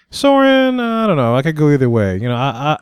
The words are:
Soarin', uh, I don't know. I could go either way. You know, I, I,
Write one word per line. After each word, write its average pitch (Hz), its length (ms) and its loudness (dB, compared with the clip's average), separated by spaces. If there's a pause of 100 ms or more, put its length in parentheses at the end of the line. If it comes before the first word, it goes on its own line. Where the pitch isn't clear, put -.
Soarin', 269 720 2
uh, 226 240 -2
I 220 40 0
don't 180 100 0
know. 120 180 2
I 135 80 0
could 160 120 -4
go 151 140 2
either 131 220 2
way. 101 260 0
You 113 100 -6
know, 120 80 -4
I, 131 140 -4
I, 135 320 -4